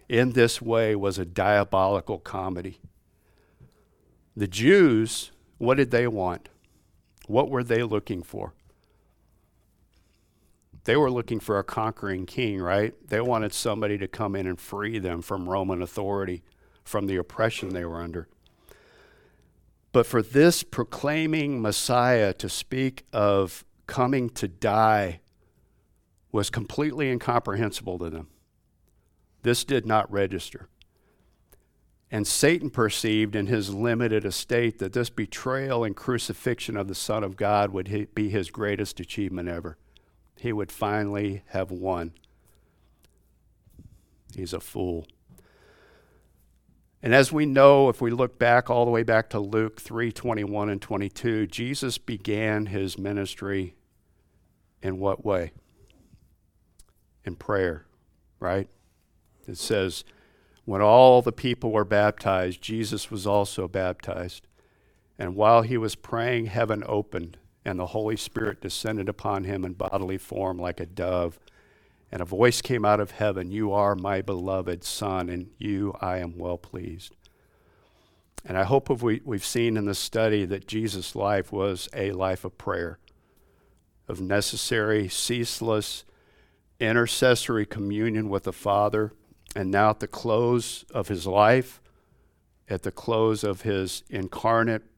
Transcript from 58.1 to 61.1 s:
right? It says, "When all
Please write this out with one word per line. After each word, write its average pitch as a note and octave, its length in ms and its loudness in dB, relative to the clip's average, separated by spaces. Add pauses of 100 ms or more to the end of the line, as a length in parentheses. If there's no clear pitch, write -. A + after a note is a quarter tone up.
right? F#2+ 300 -2 (800)
It G#2+ 100 -12
says, F#2+ 460 -2 (600)
"When G2 160 -2
all B2 420 10